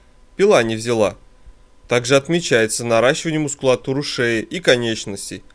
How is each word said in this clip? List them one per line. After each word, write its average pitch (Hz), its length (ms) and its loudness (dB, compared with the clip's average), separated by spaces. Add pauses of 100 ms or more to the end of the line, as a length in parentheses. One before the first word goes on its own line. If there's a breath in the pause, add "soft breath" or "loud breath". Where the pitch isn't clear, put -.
(360 soft breath)
Пила 185 260 4
не 113 140 -4
взяла. 110 400 0 (720)
Также 123 280 2
отмечается 135 680 0
наращивание 135 560 0
мускулатуры 135 640 -2
шеи 117 400 -2
и 175 180 -10
конечностей, 113 800 -2 (120)